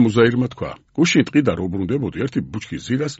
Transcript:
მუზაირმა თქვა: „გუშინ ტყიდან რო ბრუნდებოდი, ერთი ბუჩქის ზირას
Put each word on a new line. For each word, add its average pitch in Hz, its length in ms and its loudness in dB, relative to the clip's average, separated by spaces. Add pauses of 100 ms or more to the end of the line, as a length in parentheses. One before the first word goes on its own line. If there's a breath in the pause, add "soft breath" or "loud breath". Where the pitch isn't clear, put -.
მუზაირმა 120 440 4
თქვა: - 220 -10 (260)
„გუშინ 151 280 2
ტყიდან 131 320 0
რო 90 120 -4
ბრუნდებოდი, 98 520 -4
ერთი 131 240 -4
ბუჩქის 131 400 -10
ზირას 139 340 -4